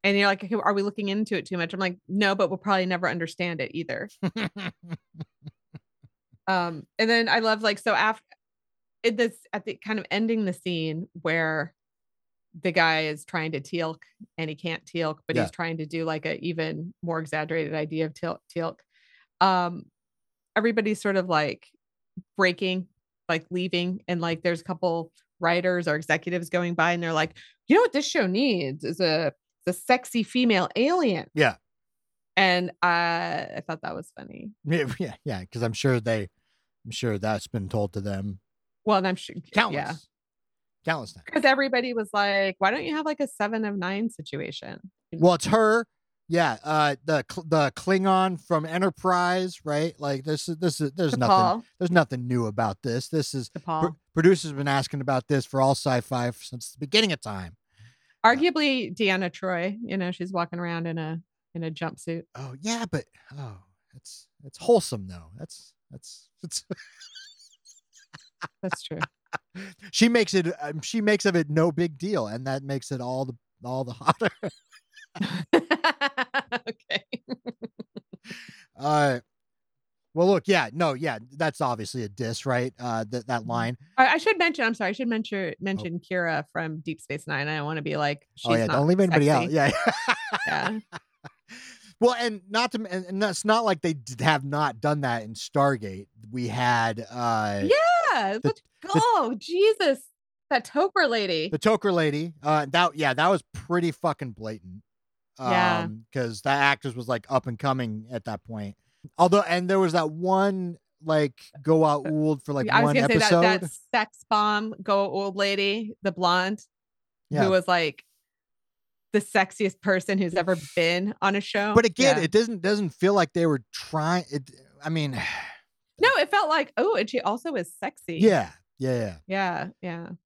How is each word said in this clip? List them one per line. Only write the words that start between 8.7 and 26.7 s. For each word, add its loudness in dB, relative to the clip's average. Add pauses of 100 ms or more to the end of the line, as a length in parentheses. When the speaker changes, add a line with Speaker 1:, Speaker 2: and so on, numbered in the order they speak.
Speaker 1:
it, 0
this, 0 (160)
at -8
the -8
kind -4
of -6
ending 0
the -2
scene -4 (160)
where -2 (880)
the -2
guy 2
is -6
trying -4
to -4
tealk -6 (340)
and -4
he -8
can't -8
tealk, -4
but -4
Speaker 2:
Yeah. 2
Speaker 1:
he's -2
trying -6
to -8
do, -4
like, -4
a -4
even -4
more -4
exaggerated -4
idea -4
of -8
teal-, -8 (160)
tealk. -4 (680)
Um, 2 (680)
everybody's 0
sort 0
of, 0
like, 0 (720)
breaking, 2 (380)
like, -2
leaving, -2
and, -2
like, -2
there's 0
a -20
couple -4 (280)
writers 2
or 2
executives -2
going 0